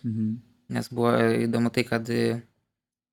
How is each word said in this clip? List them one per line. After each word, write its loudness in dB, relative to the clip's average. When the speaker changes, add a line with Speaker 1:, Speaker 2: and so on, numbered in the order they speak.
Speaker 1:
Mhm. -2
Speaker 2:
Nes -4
buvo 2
įdomu 0
tai, 0
kad, -2
e, 0